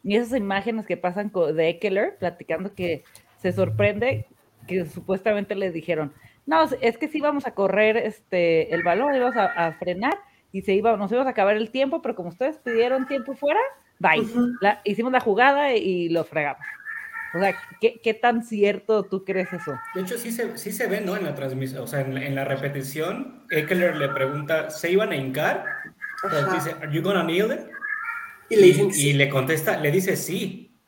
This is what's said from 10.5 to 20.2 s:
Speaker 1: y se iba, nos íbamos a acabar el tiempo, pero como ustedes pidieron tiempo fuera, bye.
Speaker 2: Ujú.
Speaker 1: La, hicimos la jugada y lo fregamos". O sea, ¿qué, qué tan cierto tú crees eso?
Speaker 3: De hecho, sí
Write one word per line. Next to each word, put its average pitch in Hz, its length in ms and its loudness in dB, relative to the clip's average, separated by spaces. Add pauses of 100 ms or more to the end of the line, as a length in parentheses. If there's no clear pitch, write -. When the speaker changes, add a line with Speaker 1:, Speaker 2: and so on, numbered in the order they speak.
Speaker 1:
y 190 100 -6
se 190 120 2
iba, 220 220 4
nos 196 140 -4
íbamos 254 160 2
a 262 40 0
acabar 208 260 4
el 220 140 -2
tiempo, 269 320 0
pero 226 120 -4
como 175 140 -8
ustedes 269 300 -4
pidieron 247 500 0
tiempo 269 260 -4
fuera, 302 260 2 (380)
bye. 214 220 4
Speaker 2:
Ujú. 240 400 0
Speaker 1:
La, 202 240 2
hicimos 220 260 -2
la 254 100 4
jugada 269 520 4
y 180 360 0
lo 165 140 2
fregamos". 147 400 -4 (720)
O 170 60 -2
sea, 196 140 2 (240)
¿qué, - 240 0
qué 220 120 0
tan 233 280 2
cierto 202 600 2
tú 190 200 -4
crees 185 300 -2
eso? 147 260 -8 (160)
Speaker 3:
De 185 60 -4
hecho, 185 160 -6
sí 226 160 -6